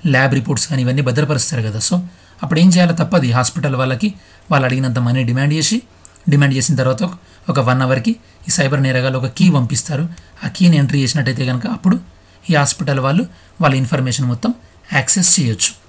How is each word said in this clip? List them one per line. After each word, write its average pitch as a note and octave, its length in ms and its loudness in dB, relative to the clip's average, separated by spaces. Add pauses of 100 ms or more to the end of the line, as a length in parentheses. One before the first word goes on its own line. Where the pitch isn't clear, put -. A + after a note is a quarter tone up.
lab C3 280 2
reports C3 340 -2
కానీ C3 140 -2
ఇవన్నీ B2+ 200 0
భద్రపరుస్తారు B2+ 600 -2
కదా. A2 160 -6
So, F3 220 0 (420)
అప్పుడు D#3+ 180 0
ఏం F#3 80 8
చేయాలో F3 240 4
తప్పది. E3 400 0
hospital C3 440 0
వాళ్ళకి C3 380 -2 (360)
వాళ్ళు C3+ 160 2
అడిగినంత B2+ 320 0
money B2 260 0
demand C3 300 0
చేసి, D#3+ 280 0 (460)
demand C#3+ 260 4
చేసిన C3 220 2
తర్వాత C3 260 0
ఒక, F3+ 100 -4 (360)
ఒక C#3 120 0
వన్ B2+ 220 0
అవర్‌కి C3 340 0 (320)
ఈ - 20 -2
సైబర్ C#3 320 2
నేరగాళ్ళు C3 360 -2
ఒక A#2 80 -4
కీ E3+ 240 2
పంపిస్తారు. C#3+ 580 -2 (360)
ఆ - 40 -6
కీని E3+ 280 4
entry C#3 260 2
చేసినట్టయితే C3 440 -2
కనుక B2 200 -4
అప్పుడు A3 340 0 (500)
ఈ D#3+ 40 2
hospital C#3+ 460 0
వాళ్ళు D3 260 0 (340)
వాళ్ళ C#3 160 2
information C3 500 -2
మొత్తం B2 280 -2 (380)
access D#3+ 480 2
చేయొచ్చు. - 340 0 (140)